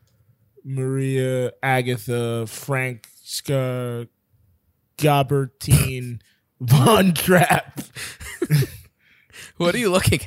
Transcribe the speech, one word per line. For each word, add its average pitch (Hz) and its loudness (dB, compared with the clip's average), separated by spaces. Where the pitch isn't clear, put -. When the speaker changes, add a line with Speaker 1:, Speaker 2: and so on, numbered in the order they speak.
Speaker 1:
Maria 131 -2
Agatha 120 -2
Franska 127 -6
Gobertine 135 0
<laughs> - -20
von 175 6
Trapp. 170 2
<laughs> 151 4
Speaker 2:
What 175 2
are 233 -2
you 220 2
looking 180 2